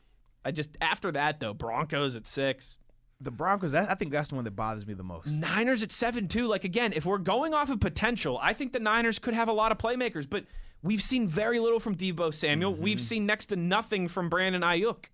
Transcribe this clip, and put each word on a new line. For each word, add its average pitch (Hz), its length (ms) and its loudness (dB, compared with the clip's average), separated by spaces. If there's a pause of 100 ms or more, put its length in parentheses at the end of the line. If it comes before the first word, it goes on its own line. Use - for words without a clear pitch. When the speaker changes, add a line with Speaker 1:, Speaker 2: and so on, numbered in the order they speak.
(460)
Speaker 1:
I 135 60 -2
just, 151 180 -4 (100)
after 165 320 0
that, 147 280 0
though, 107 160 -4
Broncos 139 600 -2
at 110 120 -12
six. 135 500 -4 (420)
Speaker 2:
The 135 120 -8
Broncos, 175 400 0
that, 175 180 2
I 190 60 0
think 165 160 -2
that's 147 180 0
the 143 60 -4
one 127 100 -2
that 107 100 -6
bothers 110 300 -4
me 107 80 -8
the 92 100 -10
most. 87 240 -10
Speaker 1:
Niners 185 560 2
at 208 80 -4
seven, 233 360 0
too. 233 200 0
Like, 208 180 0
again, 208 300 0
if 151 100 -2
we're 196 120 2
going 233 360 2
off 294 180 2
of 233 80 -2
potential, 165 600 0
I 165 120 4
think 254 200 -6
the 254 60 0
Niners 226 400 2
could 233 140 -2
have 226 160 2
a 233 40 2
lot 214 180 4
of 214 60 0
playmakers, 226 520 -2
but 196 160 -4 (380)
we've 196 180 0
seen 240 260 2
very 220 320 2
little 226 200 4
from 214 160 -2
Deebo 170 380 0
Samuel. 160 400 2
Speaker 2:
Mm-hmm. 160 100 -4
Speaker 1:
We've 208 180 2
seen 226 240 0
next 214 220 0
to 208 80 -2
nothing 185 540 0
from 175 200 -2
Brandon 185 320 2
Ayuk. 175 520 2